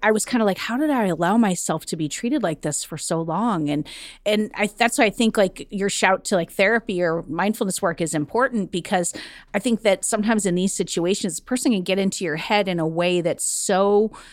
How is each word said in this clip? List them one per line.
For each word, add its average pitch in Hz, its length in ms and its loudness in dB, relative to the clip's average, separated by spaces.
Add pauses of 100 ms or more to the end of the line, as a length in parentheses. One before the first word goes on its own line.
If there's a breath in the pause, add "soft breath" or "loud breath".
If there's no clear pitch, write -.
I 214 100 4
was 214 140 0
kinda 240 180 0
like, 190 140 2
"How - 200 -4
did 302 120 0
I 254 160 2
allow 175 320 2
myself 185 480 0
to - 100 -6
be 156 140 -4
treated 247 320 -2
like 170 220 -2
this 147 200 -4
for - 140 -10
so 165 240 -2
long?" 165 480 -2
And, 147 180 -2 (380 loud breath)
and 214 300 0
I, 208 200 0
that's 233 220 2
why 254 80 4
I 208 60 4
think, 220 260 0
like, 190 320 0
your 202 200 -2
shout 190 360 2
to, 208 100 0
like, 170 160 -2
therapy 202 520 0
or 165 260 0
mindfulness 190 520 -2
work 170 200 -2
is 165 140 -2
important, 214 560 -2
because - 420 -2 (400 loud breath)
I 202 60 -2
think 233 240 0
that 190 200 2
sometimes 208 440 0
in 175 80 2
these 185 180 2
situations, 180 640 -2
a - 60 -12
person 254 280 0
can 190 120 0
get 190 160 0
into 196 260 -2
your 156 120 -2
head 208 300 0
in 175 120 0
a 165 80 0
way 175 340 2
that's 165 240 -2
so 208 680 2 (220 loud breath)